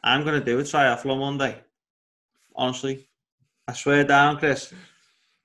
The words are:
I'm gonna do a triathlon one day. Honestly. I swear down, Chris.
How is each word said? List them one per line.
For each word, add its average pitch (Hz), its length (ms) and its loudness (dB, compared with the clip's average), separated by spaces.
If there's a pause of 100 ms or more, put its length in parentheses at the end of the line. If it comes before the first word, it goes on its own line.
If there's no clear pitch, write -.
I'm 135 200 0
gonna 151 200 -2
do 120 160 0
a 143 40 -4
triathlon 135 560 0
one 139 180 -6
day. 131 200 -4 (960)
Honestly. 135 540 -6 (580)
I 120 60 -10
swear 143 300 2
down, 143 340 4
Chris. 139 360 -2 (720)